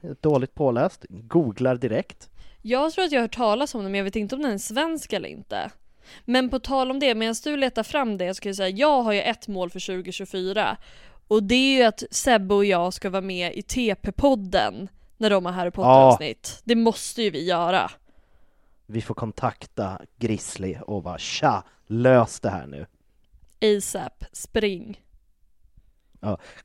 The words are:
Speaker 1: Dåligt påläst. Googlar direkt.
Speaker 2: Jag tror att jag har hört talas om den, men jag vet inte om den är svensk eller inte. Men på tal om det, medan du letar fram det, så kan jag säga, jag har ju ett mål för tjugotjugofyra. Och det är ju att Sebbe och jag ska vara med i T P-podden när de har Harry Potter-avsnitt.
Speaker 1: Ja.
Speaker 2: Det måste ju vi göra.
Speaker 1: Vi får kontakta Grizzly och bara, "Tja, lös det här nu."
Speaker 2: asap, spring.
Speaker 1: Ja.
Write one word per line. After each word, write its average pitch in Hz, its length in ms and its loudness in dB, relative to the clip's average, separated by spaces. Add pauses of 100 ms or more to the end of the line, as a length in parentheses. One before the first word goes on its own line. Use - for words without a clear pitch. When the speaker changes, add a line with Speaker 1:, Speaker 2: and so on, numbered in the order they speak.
(200)
Speaker 1:
Dåligt 139 340 0
påläst. 135 540 0
Googlar 123 680 0
direkt. 120 540 -4 (320)
Speaker 2:
Jag 269 300 0
tror 370 120 0
att 302 80 -2
jag 269 80 2
har 233 40 0
hört 220 120 -8
talas 240 380 0
om 220 80 -6
den, 196 100 -6
men 196 60 -2
jag 196 60 -2
vet 196 120 -4
inte 208 180 -4
om 277 80 -6
den 262 100 -2
är 196 60 -4
svensk 302 540 -4
eller 170 160 -6
inte. 87 420 -10 (540)
Men 254 260 0
på 262 80 -4
tal 262 320 -2
om 269 80 -4
det, 262 160 2
medan 226 200 -2 (100)
du 294 120 -4
letar 254 260 -2
fram 226 360 -2
det, 185 160 -4
så - 60 -12
kan 202 100 -8
jag 190 60 -8
säga, 196 200 -2
jag 277 260 4
har 220 100 0
ju 202 80 2
ett - 280 -6
mål 185 220 -6
för 185 80 -12
tjugotjugofyra. 185 960 -4 (520)
Och 214 140 4
det 202 120 2
är 262 240 4
ju 247 40 6
att 220 280 4
Sebbe 208 440 2
och 202 100 4
jag 180 300 2
ska - 160 -8
vara 185 120 -4
med 180 320 -6
i - 80 -10
T 226 400 -2
P-podden 185 840 0 (280)
när 220 140 2
de 185 160 2
har 180 60 -4
Harry 180 180 -2
Potter-avsnitt. 131 840 8
Speaker 1:
Ja. - 80 -20
Speaker 2:
Det 233 100 2
måste 226 480 0
ju 208 80 0
vi 151 140 -8
göra. 175 460 0 (960)
Speaker 1:
Vi 110 160 -6
får - 120 -8
kontakta 107 840 -6 (180)
Grizzly 101 580 -6 (100)
och 101 160 -6
bara, 82 160 -10
"Tja, 113 440 -2 (240)
lös 120 540 4
det 104 100 -2
här 85 160 -6
nu." 71 200 -14 (920)
Speaker 2:
asap, - 540 -8
spring. 202 720 -4 (1200)
Speaker 1:
Ja. 101 180 -4 (260)